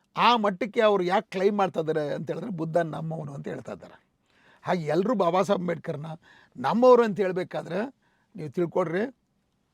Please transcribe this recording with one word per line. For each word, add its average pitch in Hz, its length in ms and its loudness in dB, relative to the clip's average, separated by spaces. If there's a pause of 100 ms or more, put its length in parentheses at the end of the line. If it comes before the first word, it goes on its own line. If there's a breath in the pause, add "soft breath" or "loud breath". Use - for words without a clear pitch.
(160)
ಆ 220 200 4
ಮಟ್ಟಕ್ಕೆ 208 440 -2
ಅವ್ರು 202 240 4
ಯಾಕೆ 190 260 -2
ಕ್ಲೈಮ್ 202 280 0
ಮಾಡ್ತಾ 185 220 0
ಇದ್ದಾರೆ 151 340 -2
ಅಂತ 165 160 -8
ಹೇಳಿದ್ರೆ, 165 200 -6
"ಬುದ್ಧ 165 260 -4
ನಮ್ಮವನು" 160 580 -4
ಅಂತ 151 140 -12
ಹೇಳ್ತಾ - 240 -10
ಇದ್ದಾರೆ. - 340 -20 (560 soft breath)
ಹಾಗೆ 165 240 -2
ಎಲ್ಲರೂ 185 280 0
ಬಾಬಾ 185 280 2
ಸಾಹೇಬ್ 185 180 0
ಅಂಬೇಡ್ಕರ್ನ 160 460 -8 (500 soft breath)
ನಮ್ಮವರು 240 480 6
ಅಂತ 202 160 -2
ಹೇಳ್ಬೇಕಾದ್ರೆ 180 760 -4 (420)
ನೀವು 156 140 -10
ತಿಳ್ಕೊಳ್ರಿ, 180 680 -2 (580)